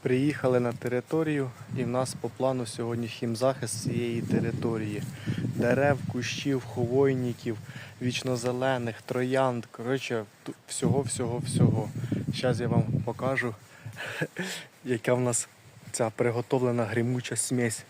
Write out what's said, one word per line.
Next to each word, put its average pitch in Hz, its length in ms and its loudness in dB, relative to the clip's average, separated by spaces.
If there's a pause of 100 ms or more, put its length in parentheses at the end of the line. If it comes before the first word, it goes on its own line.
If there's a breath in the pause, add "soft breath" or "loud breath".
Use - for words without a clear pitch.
Приїхали 131 580 4
на 120 140 2
територію, 139 760 0 (280)
і 123 60 0
в 120 40 0
нас 127 260 0
по - 160 -6
плану 127 360 0
сьогодні 117 420 -4
хімзахист 120 760 0
цієї 120 380 0
території. 113 800 0 (340 loud breath)
Дерев, 123 600 2 (140)
кущів, 127 520 -2 (100)
хвойників, 123 840 2 (440 loud breath)
вічнозелених, 123 1000 0
троянд. 127 640 0
Коротше, 120 580 -2 (200)
ту-, - 100 -8 (140)
всього, 135 340 2
всього, 123 360 -2
всього. 113 520 4 (440 loud breath)
Щас 123 260 2
я 120 80 0
вам 113 160 4 (220)
покажу, 123 500 -2 (640 loud breath)
<laughs> - 640 -8
яка 123 280 2
в 123 80 4
нас 123 260 0 (440)
ця 117 180 0
приготовлена 120 760 2
гримуча 120 500 0
смесь. 120 540 0